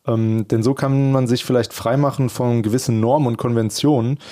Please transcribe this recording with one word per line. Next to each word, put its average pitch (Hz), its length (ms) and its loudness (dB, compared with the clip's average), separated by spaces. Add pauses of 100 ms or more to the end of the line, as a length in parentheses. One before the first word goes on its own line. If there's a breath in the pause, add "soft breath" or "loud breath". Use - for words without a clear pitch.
Ähm, 110 400 0
denn 113 160 0
so 131 100 2
kann 135 380 0
man 131 160 2
sich 123 180 -2
vielleicht 120 280 0
freimachen 135 560 0
von 120 340 0
gewissen 113 360 0
Normen 127 280 2
und 120 100 -2
Konventionen. 120 800 0 (140 loud breath)